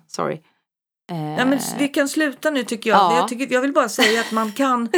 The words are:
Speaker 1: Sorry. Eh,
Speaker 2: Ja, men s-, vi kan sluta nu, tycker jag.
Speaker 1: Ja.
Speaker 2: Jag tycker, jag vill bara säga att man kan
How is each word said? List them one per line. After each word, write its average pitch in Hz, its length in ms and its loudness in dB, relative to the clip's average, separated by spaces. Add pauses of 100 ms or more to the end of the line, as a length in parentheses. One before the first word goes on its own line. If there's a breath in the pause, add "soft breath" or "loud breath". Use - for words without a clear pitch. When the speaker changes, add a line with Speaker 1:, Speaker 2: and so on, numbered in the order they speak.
Speaker 1:
Sorry. - 260 -4 (800)
Eh, 175 60 -6 (200)
Speaker 2:
Ja, 247 80 0
men 269 80 2
s-, - 260 -4
vi 285 80 2
kan 285 220 0
sluta 302 400 -2
nu, 277 140 0
tycker 226 260 -4
jag. 202 100 6
Speaker 1:
Ja. 170 180 4
Speaker 2:
Jag 180 100 2
tycker, 247 280 -4
jag 254 60 2
vill 277 120 -2
bara 269 160 2
säga 220 320 2
att 226 100 -8
man 220 200 -2
kan 240 460 0